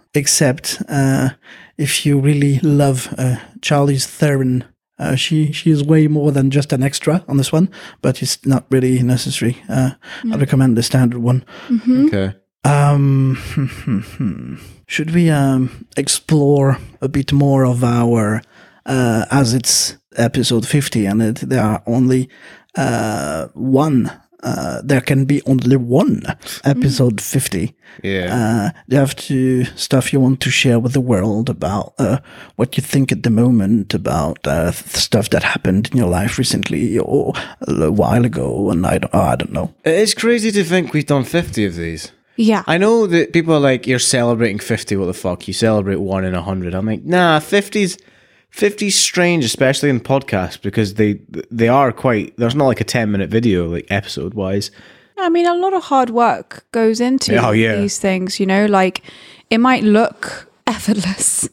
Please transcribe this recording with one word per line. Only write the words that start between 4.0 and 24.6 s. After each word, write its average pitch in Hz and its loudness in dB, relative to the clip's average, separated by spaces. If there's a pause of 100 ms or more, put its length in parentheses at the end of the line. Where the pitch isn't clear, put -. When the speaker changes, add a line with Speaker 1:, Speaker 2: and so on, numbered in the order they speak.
Speaker 1:
Theron. 131 0 (340)
Uh, 151 -2
she, 156 0
she 160 0
is 147 2
way 156 4
more 151 2
than 139 2
just 139 0
an 127 0
extra 147 -2
on 139 0
this 131 0
one, 170 2 (320)
but 135 -2
it's - -6
not 135 0
really 127 2
necessary. 123 0 (120)
Uh, 131 0 (300)
I 240 -6
Speaker 2:
Yeah. 220 -4
Speaker 1:
recommend 131 2
the 117 0
standard 123 0
one. 123 0 (260)
Speaker 2:
Mm-hmm. 254 2
Speaker 3:
Okay. 190 0 (300)
Speaker 1:
Um, 135 0 (160)
<laughs> - -20
should 160 -4
we, 170 4
um, 135 0 (100)
explore 139 2 (220)
a 131 -4
bit 139 -2
more 139 4
of 123 0
our, 117 2 (420)
uh, 117 0
as 127 2
it's - 0 (220)
episode 123 0
fifty 127 0
and 107 2
it, 113 0 (120)
there 127 0
are 107 0
only, 127 2 (480)
uh, 107 -4
one 131 0 (300)
uh, - -6